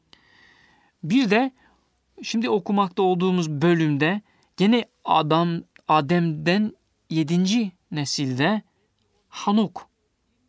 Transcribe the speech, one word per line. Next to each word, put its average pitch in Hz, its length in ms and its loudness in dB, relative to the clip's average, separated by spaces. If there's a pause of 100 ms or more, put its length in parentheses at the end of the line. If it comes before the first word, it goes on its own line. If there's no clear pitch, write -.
(1040)
Bir 208 280 2
de 254 220 2 (680)
şimdi 233 280 -4
okumakta 202 520 0
olduğumuz 180 480 0
bölümde 156 720 0 (340)
gene 214 280 2 (200)
Adam, 165 580 0 (260)
Adem'den 165 840 0 (380)
yedinci 180 600 0 (180)
nesilde 147 720 -2 (680)
Hanok - 600 -4 (600)